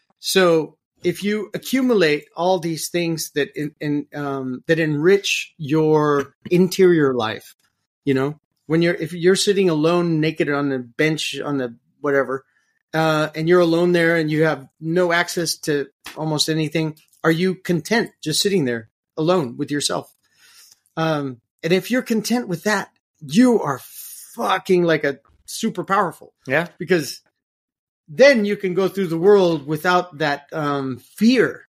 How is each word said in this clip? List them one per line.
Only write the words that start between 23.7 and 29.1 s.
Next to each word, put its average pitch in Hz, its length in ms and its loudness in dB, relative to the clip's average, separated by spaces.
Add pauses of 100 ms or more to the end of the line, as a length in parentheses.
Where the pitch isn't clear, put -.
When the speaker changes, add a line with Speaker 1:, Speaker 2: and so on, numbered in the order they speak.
Speaker 1:
fucking, - 1000 -2
like, 160 200 2
a 143 160 -2 (260)
super 220 380 -6
powerful. 190 500 -2 (140)
Speaker 2:
Yeah. 156 200 0 (120)
Speaker 1:
Because 165 420 -2 (840)
then 220 380 4
you 202 120 -2
can 185 160 -4
go 185 140 0
through 185 200 -4
the 165 100 -4